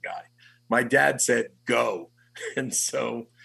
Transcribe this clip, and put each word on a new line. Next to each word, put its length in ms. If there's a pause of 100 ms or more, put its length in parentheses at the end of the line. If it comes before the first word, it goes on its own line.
guy. 180 (460)
My 160
dad 360
said, 280 (160)
"Go." 460 (220)
<laughs> 240
And 160
so 540 (180)